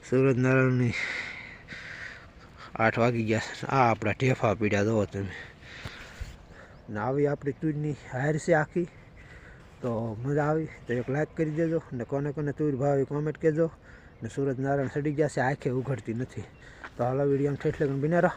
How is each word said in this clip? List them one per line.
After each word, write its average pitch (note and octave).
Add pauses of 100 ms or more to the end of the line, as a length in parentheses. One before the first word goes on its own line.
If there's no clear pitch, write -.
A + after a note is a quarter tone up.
(100)
સૂરજનારાયણની B2+ (1800)
આઠ A2+
વાગી A#2
ગયા G#2+
છે. -
આ C3
આપણા G#2+
ઢેફા B2+
પીડ્યા, G2+
જુઓ G#2+
તમે. G2 (1500)
ને G#2+
આવી C#3
આપણી C#3+
તુરની D3+ (160)
હાર C#3
છે E3+
આખી. D#3+ (920)
તો A#2
મજા D3
આવી D#3 (180)
તો A#2+
એક B2
લાઈક D3
કરી D#3
દેજો. D#3+ (100)
ને A#2+
કોને C#3
કોને C#3+
તુર D3
ભાવી C#3
કોમેન્ટ D3
કહેજો. D#3+ (520)
ને A2+
સૂરજનારાયણ C#3
સડી D3
ગયા C#3+
છે, C#3+
આંખે C3+
ઉઘડતી B2
નથી. A#2 (520)
તો A#2+
હાલો, C3
વીડિયોમાં C#3
ઠેઠ D#3
લગન C#3
બન્યા D#3+
રહો. F3